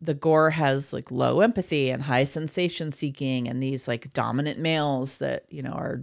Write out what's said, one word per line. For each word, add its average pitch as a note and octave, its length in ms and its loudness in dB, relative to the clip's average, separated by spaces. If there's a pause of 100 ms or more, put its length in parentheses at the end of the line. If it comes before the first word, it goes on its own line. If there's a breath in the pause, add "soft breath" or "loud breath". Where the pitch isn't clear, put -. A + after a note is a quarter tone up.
the D#3+ 120 -2
gore D#3 360 6
has, C#3+ 420 0
like, - 180 -8
low B2+ 300 2
empathy F3+ 500 2
and B2+ 120 -4
high C3+ 220 2
sensation D#3+ 680 -4
seeking C3 560 -2
and B2+ 140 -2
these, C3 260 -2
like, A#2+ 240 -4
dominant C3 460 -2
males D3 580 0
that, C3 320 -4
you D3 140 -12
know, C3 100 -6
are C#3 300 -6